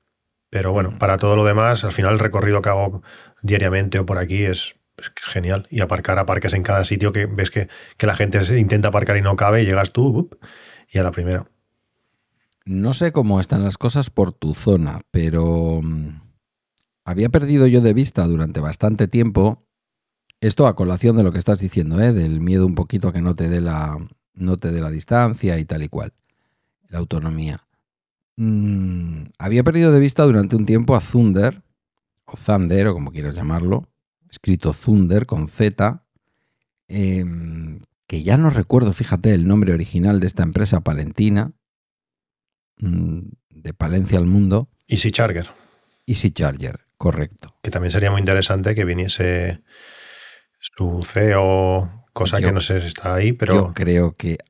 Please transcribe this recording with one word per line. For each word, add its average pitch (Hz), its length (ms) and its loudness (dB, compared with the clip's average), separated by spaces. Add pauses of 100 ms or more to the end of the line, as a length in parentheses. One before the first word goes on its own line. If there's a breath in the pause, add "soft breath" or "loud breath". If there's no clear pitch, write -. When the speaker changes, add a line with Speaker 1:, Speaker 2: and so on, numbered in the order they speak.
(500)
Speaker 1:
Pero 95 220 -2
bueno, 95 180 0
Speaker 2:
Mm. - 80 -12
Speaker 1:
para 95 180 2
todo 104 200 2
lo 107 80 4
demás, 110 400 2
al 101 80 -4
final 101 200 0
el 107 60 2
recorrido 101 440 0
que 101 60 -2
hago 98 340 -2 (400 loud breath)
diariamente 98 560 0
o 95 60 -2
por 92 140 -4
aquí 90 240 -2
es, 92 320 -4 (240)
es - 100 -16
que - 140 -16
es - 100 -14
genial. 95 380 -2
Y 117 100 -4
aparcar 95 380 -2
a 95 80 -2
parques 92 260 -2
en 95 100 0
cada 98 220 0
sitio 101 280 -2
que 104 140 -2
ves 98 240 -4
que, 98 180 -4 (280 loud breath)
que 107 100 0
la 101 80 2
gente 101 300 0
se 117 160 2
intenta 104 280 2
aparcar 101 280 0
y 101 60 2
no 98 140 2
cabe 104 260 2
y 104 40 2
llegas 95 260 0
tú, 127 200 2
¡bup!, 170 260 -4 (520 loud breath)
y - 80 -2
a 92 40 2
la 87 100 -2
primera. 90 340 -4 (1200)
Speaker 2:
No 98 260 -2
sé 160 180 -2
cómo 107 300 2
están 98 240 0
las 95 140 -2
cosas 131 320 -2
por 92 220 0
tu 78 220 -4
zona, 80 460 0 (100)
pero, 82 720 0
mm, 78 380 -8 (840)
había 98 240 0
perdido 143 360 4
yo 123 140 6
de 113 140 4
vista 113 320 0
durante 80 340 -2
bastante 101 480 0
tiempo, 107 540 2 (800)
esto 110 260 2
a 104 100 2
colación 95 400 2
de 110 80 6
lo 90 80 2
que 87 60 -4
estás 101 200 0
diciendo, 90 420 -2
¿eh? 120 120 4
Del 80 280 0
miedo 92 260 2
un 90 80 0
poquito 90 340 -2
a 85 40 -2
que 85 100 -4
no 90 120 0
te 82 140 -2
dé 87 120 0
la, 78 360 -4 (380)
no 90 240 -2
te 85 140 -4
dé 85 80 -2
la 78 100 -6
distancia 101 680 -2
y 78 60 -4
tal 78 180 -6
y 76 60 -8
cual, - 240 -10 (760)
la 85 120 -10
autonomía. 78 600 -6 (760)
Mm, 95 880 -2 (120)
había 107 240 2
perdido 165 300 4
de 143 80 8
vista 139 240 4
durante 110 320 4
un 107 100 2
tiempo 117 300 4
a 110 40 2
Thunder, 113 600 2 (640)
o - 100 -20
Thunder, 98 520 2
o 95 60 0
como 71 180 -8
quieras 73 240 -8
llamarlo, 85 520 -2 (420)
escrito 85 440 -2
Thunder 101 520 2
con 76 220 -4
Z, 107 540 -2 (840)
em, 85 920 -4 (260)
que 78 160 -6
ya 98 140 2
no 156 140 4
recuerdo, 120 420 2
fíjate, 95 420 0
el 85 120 2
nombre 98 260 4
original 87 480 0
de 90 60 0
esta 92 160 -2
empresa 90 380 0
palentina, 101 720 -2 (1300)
mm, 85 420 -2 (300)
de 78 240 -14
Palencia 92 440 0
al 87 80 4
mundo. 101 420 2 (180)
Speaker 1:
Easy 110 240 0
Charger. 92 380 -2 (580 soft breath)
Speaker 2:
Easy 107 240 0
Charger, 67 500 -4 (180)
correcto. - 640 -4
Speaker 1:
Que - 80 -6
también 90 220 -4
sería 101 180 0
muy 98 100 0
interesante 95 540 0
que 104 100 0
viniese 87 760 -2 (1000 loud breath)
su 87 440 -6
C 104 260 0
E 101 60 2
O, 95 760 0
cosa 95 280 -2
Speaker 2:
Yo, 92 80 2
Speaker 1:
que 95 40 2
no 92 80 0
sé 92 200 -2
si 85 80 -6
está 90 260 -6
ahí, 104 180 2
pero 110 220 0
Speaker 2:
yo 92 200 2
creo 87 420 0
que 82 220 -6 (120)